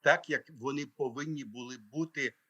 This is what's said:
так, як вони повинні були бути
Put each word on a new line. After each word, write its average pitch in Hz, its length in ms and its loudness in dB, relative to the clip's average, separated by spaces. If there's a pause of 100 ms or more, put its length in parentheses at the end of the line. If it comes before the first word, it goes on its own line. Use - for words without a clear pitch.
так, 156 280 6
як 143 200 -2
вони 139 360 -4
повинні 143 600 -4
були 123 320 -10
бути 135 560 -4 (160)